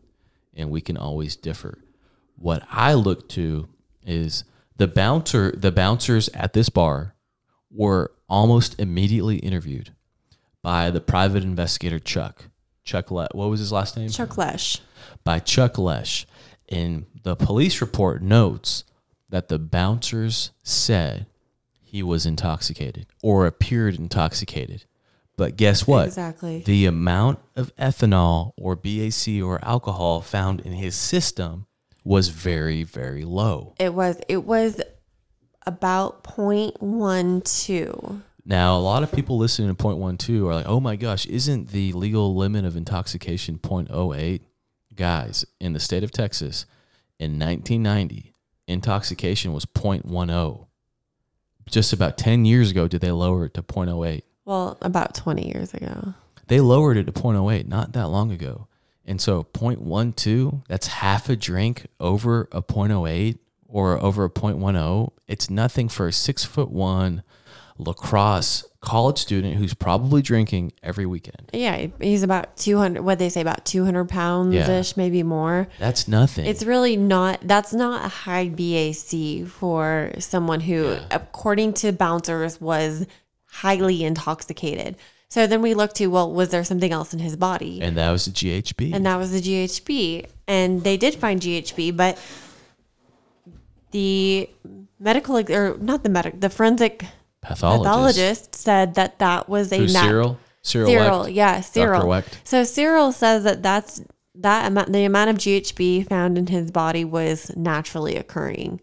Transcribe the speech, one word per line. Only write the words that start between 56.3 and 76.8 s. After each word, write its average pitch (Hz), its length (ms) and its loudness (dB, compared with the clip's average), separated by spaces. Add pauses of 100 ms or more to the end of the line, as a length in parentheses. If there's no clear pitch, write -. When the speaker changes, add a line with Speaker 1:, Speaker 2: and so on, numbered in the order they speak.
Speaker 1:
They 127 120 4
lowered 131 360 6
it 98 80 2
to - 80 -6
point 113 240 0
oh 98 140 2
eight 98 180 -2
not 107 240 -4
that 117 160 -4
long 101 240 0
ago. 78 340 -10 (380)
And 95 160 -6
so 90 240 0
point - 380 -4
one 104 320 -2
two, 131 540 0
that's - 200 -4
half 98 400 -2
a 127 80 0
drink 101 500 -2 (140)
over 107 500 0
a 92 120 -6
point 104 300 0
oh 90 140 0
eight 98 320 -2 (300)
or 95 340 0
over 98 220 2
a 90 60 0
point 104 280 -2
one 95 180 0
oh. 87 360 0 (160)
It's - 200 -6
nothing 113 400 0
for 92 200 -2
a 82 40 -4
six-foot-one 92 1080 -2 (560)
lacrosse 101 880 0 (160)
college 123 380 2
student 95 360 -2
who's 98 200 0
probably 127 480 2
drinking 104 500 0 (100)
every 95 240 -6
weekend. 90 460 -10
Speaker 2:
Yeah, 226 340 -2 (140)
he's 202 240 2
about 190 320 -2
two 208 220 2
hundred, 190 260 2
what'd 185 160 2
they 180 80 2
say, 175 120 -2
about 160 240 -2
two 185 200 0
hundred 180 240 2
pounds-ish, 180 800 2
Speaker 1:
Yeah. - 80 -8
Speaker 2:
maybe 180 260 2
more. 165 460 0 (100)
Speaker 1:
That's 120 300 -2
nothing. 110 380 2
Speaker 2:
It's 214 180 -2
really 247 320 2